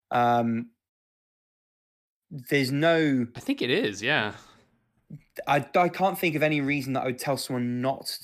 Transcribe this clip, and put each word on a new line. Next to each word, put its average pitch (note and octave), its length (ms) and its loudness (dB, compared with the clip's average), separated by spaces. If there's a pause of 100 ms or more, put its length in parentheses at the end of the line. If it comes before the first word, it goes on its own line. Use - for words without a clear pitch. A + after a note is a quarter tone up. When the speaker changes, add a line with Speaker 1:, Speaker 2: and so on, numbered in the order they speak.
(120)
Speaker 1:
Um, A#2+ 580 2 (1600)
there's C#3 400 0
no C#3+ 640 2
Speaker 2:
I A#2+ 60 -14
think - 220 -4
it A#2+ 80 0
is, A#2 300 0
yeah. A2 340 0 (1120)
Speaker 1:
I, C#3+ 260 2
I F3+ 140 4
can't F#3 280 0
think D#3+ 200 0
of D3 80 0
any D3+ 160 2
reason C3+ 320 -2
that B2+ 100 -2
I C3 40 -2
would C3 120 -2
tell C#3 180 -2
someone B2 440 -4
not C3+ 260 -4 (160)